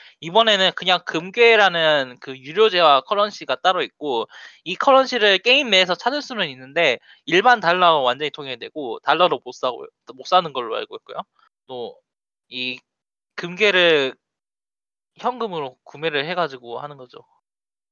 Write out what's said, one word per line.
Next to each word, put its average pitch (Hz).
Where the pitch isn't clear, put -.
이번에는 190
그냥 180
금괴라는 170
그 135
유료재화 160
커런시가 202
따로 180
있고 120
이 180
커런시를 247
게임 254
내에서 185
찾을 269
수는 202
있는데 135
일반 214
달러와 175
완전히 135
통일되고 127
달러로 156
못 123
사고요. -
못 -
사는 180
걸로 113
알고 110
있고요. -
또 120
이 127
금괴를 175
현금으로 202
구매를 147
해가지고 135
하는 143
거죠. 127